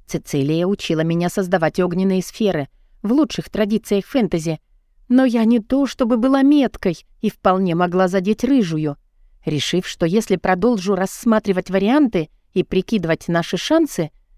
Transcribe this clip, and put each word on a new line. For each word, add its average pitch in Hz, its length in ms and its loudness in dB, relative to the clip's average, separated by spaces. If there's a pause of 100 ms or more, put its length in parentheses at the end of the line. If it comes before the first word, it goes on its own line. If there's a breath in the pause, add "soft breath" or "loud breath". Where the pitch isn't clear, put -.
Цицилия 151 600 -2
учила 170 360 -2
меня 170 260 0
создавать 175 500 -2
огненные 185 440 0
сферы 175 460 -4 (340)
в 208 100 -2
лучших 269 360 -2
традициях 202 580 -2
фэнтези, 165 540 -2 (480)
но 262 160 4
я 233 200 2
не 233 160 4
то 269 260 0
чтобы 240 300 0
была 269 260 2
меткой 269 560 2 (220)
и 214 100 -2
вполне 185 440 0
могла 180 340 2
задеть 196 360 -2
рыжую. 165 520 0 (480)
Решив, 151 420 -2
что - 200 -4
если 202 300 0
продолжу 190 600 0
рассматривать 190 760 -2
варианты 196 580 2 (240)
и 175 120 0
прикидывать 175 640 -2
наши 170 280 -2
шансы, 285 540 0 (280)